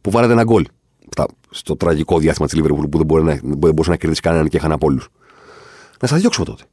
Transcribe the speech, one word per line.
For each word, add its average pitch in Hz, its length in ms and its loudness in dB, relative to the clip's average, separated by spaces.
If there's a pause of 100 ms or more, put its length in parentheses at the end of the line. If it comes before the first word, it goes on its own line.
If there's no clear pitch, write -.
που 101 100 -6
βάλατε 117 220 4
ένα 117 120 4
γκολ. 113 220 2 (440)
Στα... - 160 -4 (240)
Στο - 260 -8
τραγικό 80 420 0
διάστημα 78 280 0
της 78 100 -4
Λίβερπουλ 76 300 0
που 71 100 -4
δεν 78 100 0
μπορεί 78 180 2
να, 80 100 0
δεν 69 240 -6
μπορούσε 80 320 2
να 82 60 2
κερδίσει 78 240 -4
κανέναν 80 280 0
και 78 80 -4
έχανε 78 180 0
από 76 120 -2
όλους. 67 220 -2 (920)
Να 127 80 -4
σας 147 120 0
διώξουμε 220 260 0
τότε. - 260 -16